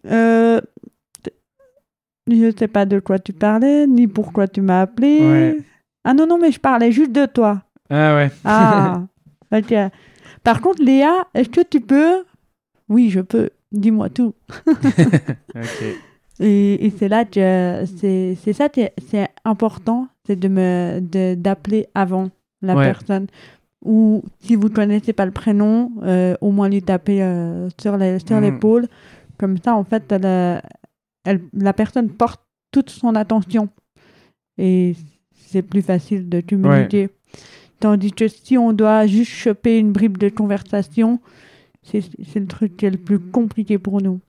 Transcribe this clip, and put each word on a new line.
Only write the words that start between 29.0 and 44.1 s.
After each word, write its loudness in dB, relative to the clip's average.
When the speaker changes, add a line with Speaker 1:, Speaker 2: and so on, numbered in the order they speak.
Speaker 1:
Comme -2
ça, -2
en -2
fait, -4
elle, -2
euh, 0
elle, 0
la -2
personne -2
porte -4
toute 0
son -2
attention. -2
Et 0
c'est -6
plus -2
facile -4
de -2
communiquer. 2
Speaker 2:
Ouais. -4
Speaker 1:
Tandis 0
que -2
si -2
on 2
doit 2
juste 0
choper 0
une 2
bribe 0
de 0
conversation, -2
c'est, -6
c'est -6
le -6
truc -6
qui -2
est 2
le -4
plus -2
compliqué -4
pour -4
nous. -4